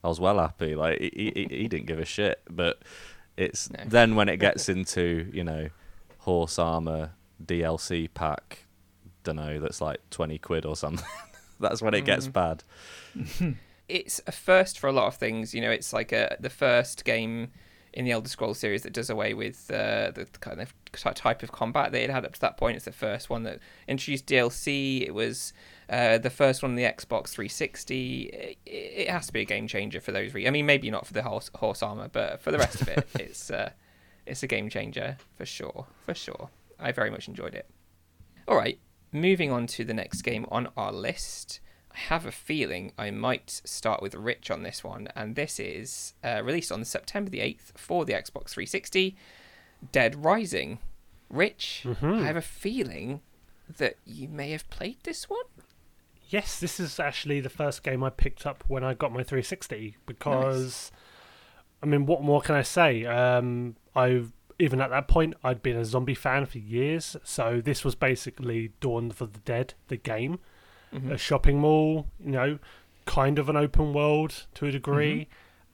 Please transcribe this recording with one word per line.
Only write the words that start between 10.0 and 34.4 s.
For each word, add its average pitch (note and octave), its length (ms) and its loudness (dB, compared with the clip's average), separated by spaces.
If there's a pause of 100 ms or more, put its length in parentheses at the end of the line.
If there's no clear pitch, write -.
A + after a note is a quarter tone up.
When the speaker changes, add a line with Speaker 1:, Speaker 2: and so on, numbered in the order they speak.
Speaker 1:
twenty D#2 300 -4
quid D#2+ 260 -2
or D#2 100 -4
something. D2+ 360 -4
<laughs> - 40 -12 (460)
That's A2 200 0
when A2 140 2
it F#3+ 100 2
gets A#2 220 4
Speaker 2:
Mm. C3 60 -8
Speaker 1:
bad. E2 320 0 (500)
Speaker 3:
<laughs> - 420 -2 (300)
Speaker 2:
It's - 400 -4
a F3 60 -6
first F#3+ 460 6
for C#3+ 100 2
a C#3 40 4
lot B2+ 160 6
of - 80 -2
things. A2 380 -2
You A#2 60 -2
know, A2+ 100 2
it's, - 220 0
like, A#2 180 -2
a, A2 300 2
the B2 100 -6
first B2 540 2
game A2+ 480 -2 (400)
in B2+ 140 -4
the B2 60 2
Elder A2+ 180 0
Scrolls A2 280 -2
series G#2 240 0
that - 120 -10
does A#2 160 -4
away G#2+ 240 0
with, G#2+ 360 -8
uh, G#2+ 400 0
the - 160 -10 (140)
kind F#2+ 200 -10
of B2 140 -10 (180)
t-, - 220 -2
type - 280 0
of A2+ 100 -12
combat C#3 400 0
they B2 80 2
had A#2+ 100 0
had C3 140 -2
up - 100 -8
to - 60 -16
that - 160 0
point. A#2 200 0
It's - 100 -10
the G2+ 60 -8
first - 380 -4
one A#2+ 120 -2
that G#2 160 -8 (280)
introduced C3+ 400 -4
D C3+ 120 6
L A#2+ 120 6
C. C3+ 560 -2
It D2+ 80 -8
was, A2+ 380 -2 (380)
uh, A#2 280 6
the B2+ 120 2
first C3 320 4
one C3 100 0
on A#2+ 40 -2
the B2 60 0
Xbox - 460 0
three G#2 200 -6
sixty. B2+ 720 -4 (100)
It, - 340 -12
it - 440 -6
has F3+ 160 -4
to - 80 -10
be G#2+ 80 0
a - 20 -2
game G#2+ 240 -2
changer G2+ 320 -4
for - 120 -6
those G2+ 220 -4
re-, G#2+ 140 0
I - 20 4
mean, D3 160 2
maybe C#3 240 4
not - 160 -4
for - 60 -16
the G#2+ 100 -2
horse, A2 320 -6
horse G#2+ 280 -2
armor, G#2 280 -6
but - 320 -2
for - 80 -2
the D#3 80 2
rest - 220 2
of - 80 2
it, - 220 0
Speaker 1:
<laughs> - 100 -18
Speaker 2:
it's, - 300 -12
uh, - 200 -4 (560)
it's - 160 -8